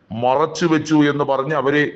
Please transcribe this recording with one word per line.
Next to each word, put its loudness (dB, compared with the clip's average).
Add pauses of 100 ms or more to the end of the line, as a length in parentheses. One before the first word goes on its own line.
(120)
മറച്ചു 0
വെച്ചു 0
എന്ന് 2
പറഞ്ഞ് -2
അവരെ 0